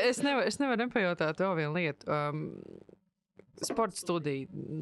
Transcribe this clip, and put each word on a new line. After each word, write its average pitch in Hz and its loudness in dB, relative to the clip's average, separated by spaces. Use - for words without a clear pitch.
es 247 4
nevar-, 277 2
es 220 -2
nevaru 247 2
nepajautāt 175 2
vēl 190 2
vienu 151 0
lietu. 165 -2
Um, 151 0
sporta - -2
studija, 147 -2